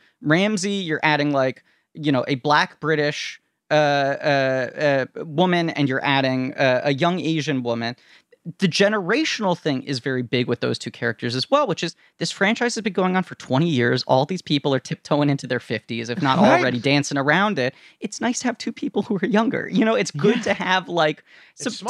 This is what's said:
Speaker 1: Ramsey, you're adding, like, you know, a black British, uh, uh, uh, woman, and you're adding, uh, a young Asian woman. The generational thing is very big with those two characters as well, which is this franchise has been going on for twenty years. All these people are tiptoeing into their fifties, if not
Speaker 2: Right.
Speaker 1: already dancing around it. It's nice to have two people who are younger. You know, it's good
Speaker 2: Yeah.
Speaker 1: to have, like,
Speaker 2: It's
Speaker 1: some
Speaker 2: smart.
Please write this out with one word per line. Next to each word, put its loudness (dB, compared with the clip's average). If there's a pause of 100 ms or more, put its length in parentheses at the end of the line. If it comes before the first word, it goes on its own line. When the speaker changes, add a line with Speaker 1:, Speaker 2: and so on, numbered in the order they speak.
(220)
Speaker 1:
Ramsey, 2
you're -2
adding, 2
like, 0 (300)
you -2
know, 2
a 0
black 2
British, -2 (300)
uh, -2
uh, 0 (140)
uh, -8
woman, 2
and 0
you're -2
adding, 0
uh, 2
a 2
young 0
Asian -2
woman. -4 (640)
The 2
generational 0
thing -2
is -6
very -4
big -2
with -2
those -2
two -10
characters -4
as -6
well, 2
which -4
is -6 (200)
this -4
franchise 0
has -6
been -4
going 0
on 0
for -18
twenty 0
years. 2
All 2
these -6
people 0
are 2
tiptoeing -2
into -2
their -2
fifties, -6
if -6
not 2
Speaker 2:
Right. 6
Speaker 1:
already 0
dancing 0
around 2
it. -2 (240)
It's -10
nice -2
to -4
have -4
two -8
people -4
who -2
are -2
younger. 2
You 2
know, 4
it's 0
good 2
Speaker 2:
Yeah. -4
Speaker 1:
to 2
have, 0
like, 0 (300)
Speaker 2:
It's -12
Speaker 1:
some -4
Speaker 2:
smart. -6